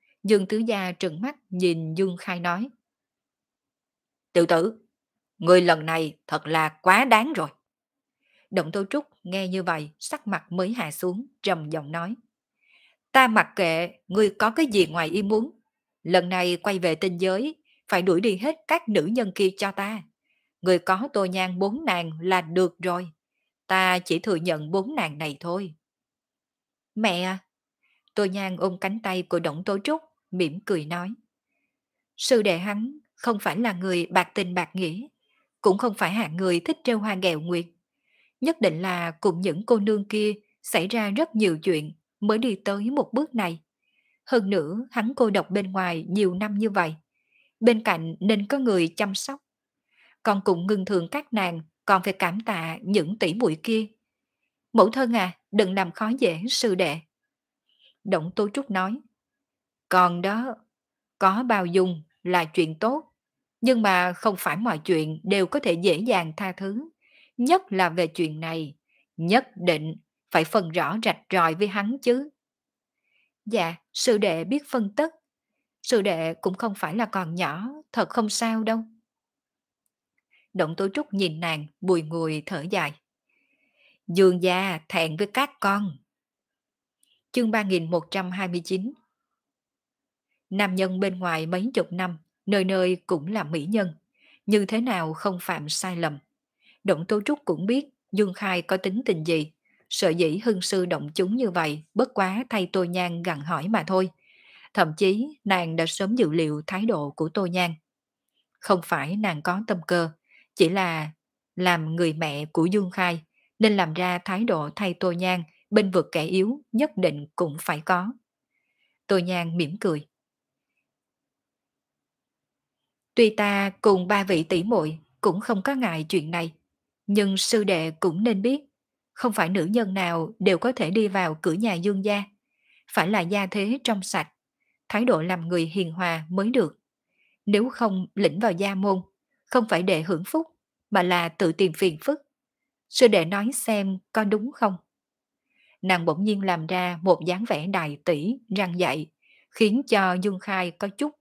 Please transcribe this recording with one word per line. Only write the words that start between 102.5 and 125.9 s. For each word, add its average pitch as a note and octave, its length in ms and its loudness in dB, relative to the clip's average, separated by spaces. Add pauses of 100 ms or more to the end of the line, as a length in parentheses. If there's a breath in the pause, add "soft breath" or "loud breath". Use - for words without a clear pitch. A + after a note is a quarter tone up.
thay F#3+ 220 -2
Tô F#3 120 2
Nhan F3 380 -4
gặng E3 180 -4
hỏi D#3 280 -4
mà G3+ 180 0
thôi. F#3 240 0 (640 soft breath)
Thậm E3 220 4
chí, G#3+ 480 0
nàng F3 320 0
đã E3 120 2
sớm G3+ 280 -2
dự G3 140 2
liệu D3+ 360 0
thái G3 200 -4
độ D3+ 240 0
của D#3 180 -4
Tô F#3+ 180 -2
Nhan. F3 280 0 (880)
Không F#3+ 240 2
phải D#3 320 -2
nàng F3+ 260 -2
có F#3 240 -2
tâm F#3 200 -2
cơ, E3+ 240 0 (440 soft breath)
chỉ E3+ 140 6
là E3 420 -2 (460)
làm E3+ 400 0
người E3+ 160 2
mẹ D3+ 400 -4
của E3 140 4
Dương F#3+ 240 0
Khai, F3 300 -2 (380)
nên G#3+ 180 4
làm E3 180 2
ra F3+ 240 0
thái G3 260 -4
độ D#3 320 -2
thay F#3 180 -4
Tô F3+ 180 -2
Nhan, F3+ 300 -2 (280 soft breath)
bênh G#3 200 4
vực F3 220 2
kẻ D#3 120 0
yếu, F#3+ 360 0 (120)
nhất C#4+ 240 0
định D3 300 0 (100)
cũng D#3 240 -2
phải D#3 200 -4
có. F#3 320 0 (920)
Tô G3 120 2
Nhan F3 380 -2
mỉm E3 240 -2
cười. D3+ 260 -2 (3000)
Tuy A3+ 160 8
ta G3+ 400 0 (100)
cùng F#3+ 280 4
ba G3+ 160 2
vị F3+ 180 2
tỷ E3 200 0
muội E3 360 0 (220)
cũng F#3+ 200 2
không G3+ 220 -2
có C#4 120 0
ngại E3+ 340 -2